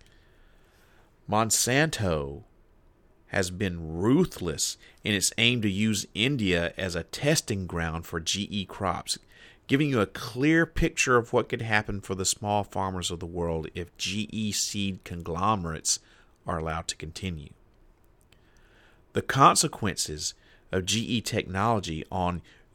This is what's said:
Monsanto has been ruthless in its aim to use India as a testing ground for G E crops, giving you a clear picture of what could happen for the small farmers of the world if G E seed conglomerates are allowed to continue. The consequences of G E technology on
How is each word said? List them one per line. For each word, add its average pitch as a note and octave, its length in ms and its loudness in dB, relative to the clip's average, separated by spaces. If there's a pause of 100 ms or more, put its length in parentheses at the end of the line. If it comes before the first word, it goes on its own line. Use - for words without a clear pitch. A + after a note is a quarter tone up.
(1300)
Monsanto G#2+ 1120 2 (840)
has F#2 240 0
been E2+ 480 -4
ruthless G#2+ 800 2 (280)
in G#2 80 0
its F#2 240 2
aim A#2 240 4
to G#2+ 80 2
use G#2 440 0
India F#2+ 640 2
as F2+ 180 -4
a E2+ 80 -4
testing B2 640 0
ground E2 400 -4
for E2+ 140 -6
G G2 320 -2
E F#2+ 140 -4
crops, - 520 -4 (500)
giving C#3+ 220 4
you B2 120 4
a F#2+ 40 4
clear D3+ 600 0
picture D#3 500 2
of A#2 160 4
what A#2 160 2
could A#2 140 -4
happen G#2+ 400 0
for G2 140 -6
the F#2 100 -4
small G#2 400 0
farmers F#2 440 -4
of F2 120 -6
the F2 40 -6
world E2 480 -2
if F2 220 -10
G G2 360 -4
E G#2+ 200 -2
seed G2 540 -2
conglomerates F2 960 -2 (460)
are F2 140 -2
allowed D#2+ 300 -4
to - 80 -10
continue. D#2+ 560 -8 (1600)
The G2 80 0
consequences C3 1120 2 (360)
of F#2 160 0
G G2 140 2
E A2+ 220 0
technology F#2+ 880 -2
on F2+ 300 0 (340)